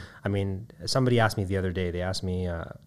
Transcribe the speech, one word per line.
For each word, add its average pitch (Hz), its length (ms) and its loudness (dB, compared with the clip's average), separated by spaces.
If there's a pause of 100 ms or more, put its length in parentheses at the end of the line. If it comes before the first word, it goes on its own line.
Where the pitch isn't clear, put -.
(240)
I 107 60 0
mean, 98 380 -2 (180)
somebody 123 340 4
asked 113 180 4
me 107 60 0
the 95 140 0
other 92 140 0
day, 90 180 0
they 87 140 -4
asked 92 200 -2
me, 92 220 -2
uh, 85 200 -4 (220)